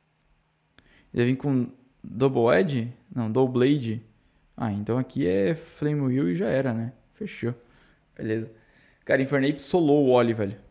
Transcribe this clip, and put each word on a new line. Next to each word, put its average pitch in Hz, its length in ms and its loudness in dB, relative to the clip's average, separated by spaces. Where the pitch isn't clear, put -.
Ele 120 120 0
vem 131 100 2
com 131 340 -2
Double 131 520 2
Edge? 139 380 0
Não, 113 160 -4
Double 127 220 0
Blade. 123 520 0
Ah, 110 160 -4
então 107 260 -4
aqui - 280 -4
é 98 280 2
Flame 147 460 -4
Wheel 135 280 0
e 175 60 -2
já 196 140 -2
era, 135 260 -2
né? 113 180 -6
Fechou. 123 420 -8
Beleza. 110 340 -6
Cara, 135 180 2
Infernape 139 400 0
solou 147 440 4
o 127 40 6
Oli, 120 240 6
velho. 104 240 -4